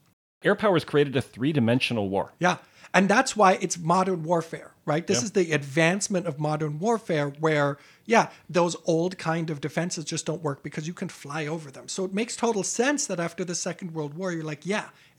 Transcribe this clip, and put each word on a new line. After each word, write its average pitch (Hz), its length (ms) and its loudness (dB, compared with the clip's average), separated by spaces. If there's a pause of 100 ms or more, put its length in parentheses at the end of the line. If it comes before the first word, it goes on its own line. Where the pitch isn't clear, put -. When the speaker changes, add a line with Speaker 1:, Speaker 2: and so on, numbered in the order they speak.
(440)
Speaker 1:
Air 190 100 4
power 202 200 2
has 156 100 2
created 143 320 2
a 123 60 0
three-dimensional 120 840 0
war. 95 300 0
Speaker 2:
Yeah. 165 200 0 (360)
And 185 140 4
that's 254 260 2
why 196 180 8 (100)
it's - 160 -4
modern 180 440 2
warfare, 160 500 -4 (120)
right? 165 220 0
This 226 140 2
Speaker 1:
Yeah. 247 40 -2
Speaker 2:
is 208 80 -6
the 175 200 2
advancement 165 760 0
of 147 120 -6
modern 151 400 -2
warfare 170 520 0 (100)
where, 147 380 2 (260)
yeah, 214 240 4 (220)
those 175 340 2
old 170 320 2
kind 165 320 -2
of 147 140 -6
defenses 170 420 -4
just - 220 -6
don't 165 160 -4
work 139 200 -4
because - 240 -8
you 180 60 -6
can 175 160 -8
fly 143 380 -10
over 151 240 -8
them. 131 180 -18
So 190 160 -6
it 190 80 -6
makes 220 240 -4
total 226 260 0
sense 277 440 0
that 180 120 -4
after 170 280 -4
the 175 80 -6
Second 170 400 -6
World 147 180 -6
War, 180 180 -6
you're 165 140 -4
like, 151 220 -8
"Yeah, 196 220 -2 (300)